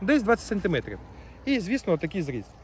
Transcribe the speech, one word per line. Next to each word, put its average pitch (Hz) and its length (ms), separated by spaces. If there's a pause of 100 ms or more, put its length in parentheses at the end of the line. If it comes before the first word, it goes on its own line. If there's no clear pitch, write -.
десь 262 220
двадцять 226 240
сантиметрів. 165 520 (460)
І, 269 160
звісно, 202 320
отакий 165 300
зріз. 127 220 (200)